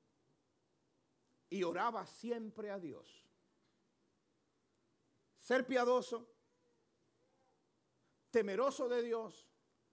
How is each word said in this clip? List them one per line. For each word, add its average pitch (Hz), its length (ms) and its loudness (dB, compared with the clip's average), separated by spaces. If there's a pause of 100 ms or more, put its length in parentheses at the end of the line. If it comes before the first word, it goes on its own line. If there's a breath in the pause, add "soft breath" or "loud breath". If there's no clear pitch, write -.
(1500)
y 190 140 -2
oraba 185 420 0
siempre 220 640 -8
a 202 100 -6
Dios. 131 440 -12 (2250)
Ser 254 280 2
piadoso, 247 640 2 (2000)
temeroso 240 580 2
de 240 140 2
Dios, 226 440 -6 (460)